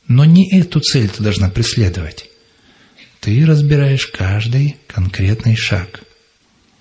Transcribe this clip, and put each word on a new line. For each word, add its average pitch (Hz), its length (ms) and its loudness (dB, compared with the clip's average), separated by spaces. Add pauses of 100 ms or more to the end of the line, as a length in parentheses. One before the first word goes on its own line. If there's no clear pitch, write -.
Но 135 180 4
не 185 320 4
эту 156 220 0
цель 110 280 0
ты - 140 -8
должна 98 260 -2
преследовать. 92 800 -4 (920)
Ты 123 260 2
разбираешь 143 600 2
каждый 117 680 -2 (100)
конкретный 101 680 -2
шаг. - 460 -6 (800)